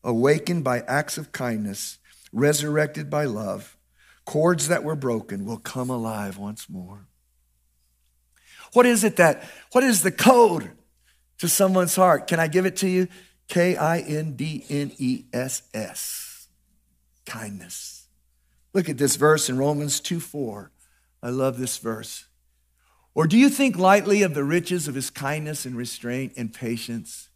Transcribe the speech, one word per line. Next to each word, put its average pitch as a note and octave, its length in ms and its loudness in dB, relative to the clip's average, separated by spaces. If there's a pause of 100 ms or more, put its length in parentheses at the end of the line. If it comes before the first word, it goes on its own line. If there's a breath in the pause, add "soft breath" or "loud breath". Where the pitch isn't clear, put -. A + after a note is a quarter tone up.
Awakened D3 580 0
by B2 200 -2
acts C#3+ 360 -4
of D#3 140 -14
kindness, G#2+ 680 -6 (340 soft breath)
resurrected D3 800 0
by D3+ 140 -2
love, G#2 520 -8 (480 soft breath)
chords D#3 440 0
that E3+ 160 0
were D#3 100 -4
broken A2+ 500 -4
will A2 140 -8
come B2+ 320 -8
alive G#2+ 480 -6
once G#2 300 -14
more." F#2+ 380 -16 (1700 loud breath)
What B3 140 8
is A#3 160 4
it A3 140 2
that, E3 260 6 (300 loud breath)
what B3 100 6
is A3+ 220 4
the F#3+ 80 0
code G#3 580 6 (680)
to F3 100 -4
someone's F#3 480 2
heart? F3+ 320 4
Can E3+ 100 0
I E3 80 2
give F3+ 200 2
it F#3 100 -2
to F#3+ 120 0
you? F#3 200 2 (400 loud breath)
K F3+ 280 2
I D#3+ 240 0
N D3+ 340 -6
D D3+ 340 -8
N C#3+ 300 -4
E B2+ 340 -2
S B2+ 300 -6 (100)
S. - 760 -10 (760)
Kindness. G2+ 840 -14 (680)
Look F3+ 140 0
at B2+ 100 -6
this C#3 180 2
verse D3+ 320 4
in B2+ 80 -2
Romans C#3+ 440 -2
two E3+ 200 -6
four. A2 520 -10 (500)
I A#2+ 80 -6
love C3 280 -2
this B2+ 200 -6
verse. A2+ 480 -10 (880)
"Or D#3+ 140 2
do G#3 100 6
you C4+ 100 8
think C4+ 300 2
lightly G3 440 6
of E3+ 120 0
the C#3+ 80 -2
riches E3+ 460 -2
of C3 80 -8
his C3 140 -6
kindness D3+ 540 -6
and B2+ 120 -10
restraint A#2+ 600 -8
and A2+ 160 -8
patience A#2 840 -8